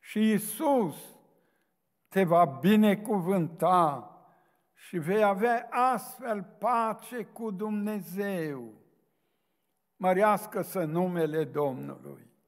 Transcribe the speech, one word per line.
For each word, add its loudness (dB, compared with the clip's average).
Și -8
Iisus 2
te 2
va 6
binecuvânta 2
și -10
vei 2
avea 0
astfel -2
pace -4
cu -10
Dumnezeu. -6
Mărească-să 0
numele -2
Domnului! -6